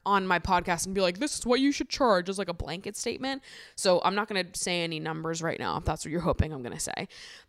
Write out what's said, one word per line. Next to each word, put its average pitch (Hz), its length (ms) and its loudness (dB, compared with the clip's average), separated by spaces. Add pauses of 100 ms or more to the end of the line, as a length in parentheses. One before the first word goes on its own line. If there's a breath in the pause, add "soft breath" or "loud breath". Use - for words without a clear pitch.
on 196 200 4
my 180 140 4
podcast 175 460 2
and 190 100 -4
be 196 60 2
like, 180 180 2
"This 285 180 -2
is - 80 -8
what 247 140 4
you 285 140 4
should - 160 -4
charge," 196 400 4
as, 190 80 -4
like, 196 100 -4
a 175 60 -4
blanket 180 420 -8
statement. 262 460 -6 (340 loud breath)
So 180 300 4
I'm 185 100 2
not 208 140 0
gonna 190 240 -2
say 175 300 -2
any 160 180 -4
numbers 160 400 -4
right 160 180 -2
now 95 180 -2
if - 60 -4
that's - 220 -4
what 107 60 -6
you're 170 100 -2
hoping 156 320 0
I'm 131 100 -8
gonna 120 160 -8
say, - 300 -6 (400 loud breath)